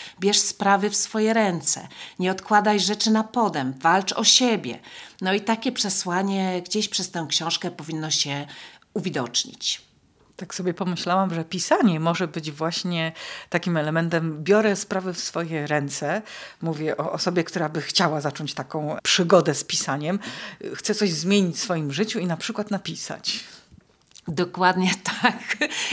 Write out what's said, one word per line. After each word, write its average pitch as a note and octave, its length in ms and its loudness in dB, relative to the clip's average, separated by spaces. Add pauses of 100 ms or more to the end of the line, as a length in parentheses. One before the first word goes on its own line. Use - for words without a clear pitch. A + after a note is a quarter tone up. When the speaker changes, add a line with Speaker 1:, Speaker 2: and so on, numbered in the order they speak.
(200)
Speaker 1:
"Bierz G3+ 200 4
sprawy G3 500 4
w G#3 60 -2
swoje A3 380 2
ręce, F#3+ 540 0 (320)
nie F#3 120 2
odkładaj G#3 480 4
rzeczy G#3 320 2
na A3 120 4
potem, E3 560 0
walcz F#3+ 340 4
o A3 100 -2
siebie". G3 560 4 (420)
No F#3+ 120 0
i G#3 80 2
takie A3+ 300 -2
przesłanie F#3+ 920 0
gdzieś G#3 240 -2
przez - 220 -4
tę E3 180 -4
książkę E3 420 -2
powinno D#3 400 -6
się C#3+ 360 -2 (460)
uwidocznić. - 920 -4 (500)
Speaker 2:
Tak - 200 -12
sobie F3+ 180 -2
pomyślałam, F3+ 600 0
że E3 120 -2
pisanie F3+ 540 2
może E3+ 280 0
być D#3 240 -8
właśnie D#3+ 600 -2 (380)
takim E3+ 280 0
elementem: D#3+ 640 0
"Biorę G3+ 320 4
sprawy F#3 380 -4
w E3+ 60 -10
swoje D#3+ 480 -4
ręce". D3 540 -2 (400)
Mówię D#3 360 -2
o D#3 140 -2
osobie, F3 320 0
która E3 260 -2
by D#3 120 -4
chciała D#3 400 2
zacząć D3 320 -6
taką D3+ 500 -6
przygodę E3+ 520 6
z - 80 -4
pisaniem. D3 560 -2 (540)
Chce - 220 -2
coś G#3 160 2
zmienić F3 440 4
w - 40 -6
swoim D#3 320 -2
życiu G#3+ 280 -2
i F3 60 0
na E3+ 120 0
przykład G#3 340 -6
napisać. - 760 -6 (800)
Speaker 1:
Dokładnie F3+ 640 2 (120)
<laughs> - 80 -4 (100)
tak. - 360 0 (360)